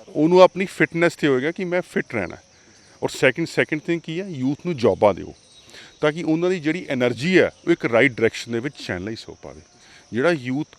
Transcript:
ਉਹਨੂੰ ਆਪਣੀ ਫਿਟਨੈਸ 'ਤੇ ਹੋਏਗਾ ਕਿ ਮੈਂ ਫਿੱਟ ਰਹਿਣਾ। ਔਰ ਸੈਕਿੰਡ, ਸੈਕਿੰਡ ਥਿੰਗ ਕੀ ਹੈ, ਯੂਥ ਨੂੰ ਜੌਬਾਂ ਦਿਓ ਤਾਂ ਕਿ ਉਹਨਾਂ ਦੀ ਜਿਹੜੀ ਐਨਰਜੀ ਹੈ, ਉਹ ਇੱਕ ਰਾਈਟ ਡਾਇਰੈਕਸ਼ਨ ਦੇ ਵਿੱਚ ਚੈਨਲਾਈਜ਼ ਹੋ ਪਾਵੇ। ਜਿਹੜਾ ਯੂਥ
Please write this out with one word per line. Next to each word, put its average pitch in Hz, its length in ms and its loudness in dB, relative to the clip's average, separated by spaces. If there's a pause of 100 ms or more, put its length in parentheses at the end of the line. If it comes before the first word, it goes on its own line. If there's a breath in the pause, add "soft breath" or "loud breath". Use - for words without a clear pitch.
ਉਹਨੂੰ 170 340 4
ਆਪਣੀ 185 240 6
ਫਿਟਨੈਸ 165 480 0
'ਤੇ - 140 -2
ਹੋਏਗਾ 135 240 0
ਕਿ 185 140 -6
ਮੈਂ 175 160 -2
ਫਿੱਟ - 340 -6
ਰਹਿਣਾ। 95 220 -6 (680 soft breath)
ਔਰ 131 60 0
ਸੈਕਿੰਡ, 143 380 0
ਸੈਕਿੰਡ 151 340 -2
ਥਿੰਗ 170 200 -4
ਕੀ 160 200 -8
ਹੈ, 202 60 -10
ਯੂਥ 139 380 -4
ਨੂੰ 175 120 -4
ਜੌਬਾਂ 104 360 2
ਦਿਓ - 200 -10 (680 loud breath)
ਤਾਂ 151 100 2
ਕਿ 165 120 -8
ਉਹਨਾਂ 165 260 0
ਦੀ 185 100 -2
ਜਿਹੜੀ 151 300 -4
ਐਨਰਜੀ 127 500 2
ਹੈ, 104 120 4 (160)
ਉਹ 165 40 2
ਇੱਕ 170 140 0
ਰਾਈਟ 123 260 4
ਡਾਇਰੈਕਸ਼ਨ 113 400 -2
ਦੇ 117 80 -2
ਵਿੱਚ 143 160 -8 (120)
ਚੈਨਲਾਈਜ਼ 104 320 -8 (100)
ਹੋ - 120 -18
ਪਾਵੇ। 71 200 -18 (520 soft breath)
ਜਿਹੜਾ 135 180 2
ਯੂਥ 131 360 -4 (120)